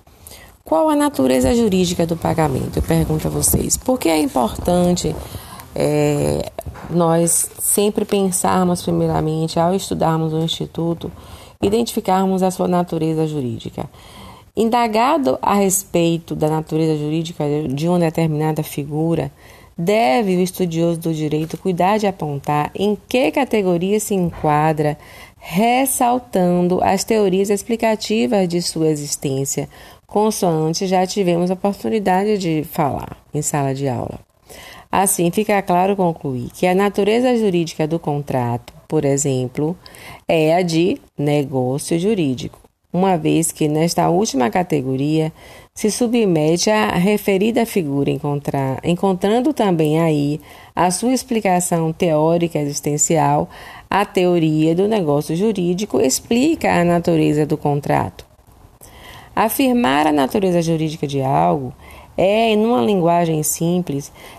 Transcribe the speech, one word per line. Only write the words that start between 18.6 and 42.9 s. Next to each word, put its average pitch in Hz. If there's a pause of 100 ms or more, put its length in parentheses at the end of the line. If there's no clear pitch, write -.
figura, 151 (460)
deve 214
o 180
estudioso 170
do 165
direito 156
cuidar 185
de 214
apontar 147
em 202 (100)
que 277
categoria 196
se 208
enquadra, 156 (400)
ressaltando 208
as 190
teorias 196
explicativas 220
de 175
sua 160
existência, 143 (360)
consoante 175
já 185
tivemos 180
a 190
oportunidade 202
de 160
falar 127 (180)
em 151
sala 139
de 139
aula. 117 (720)
Assim, 180
fica 202
claro 190
concluir 147
que -
a 180
natureza 214
jurídica 175
do 165
contrato, 135 (120)
por 156
exemplo, 139 (500)
é 160
a 180
de 175 (180)
negócio 143
jurídico, 170 (340)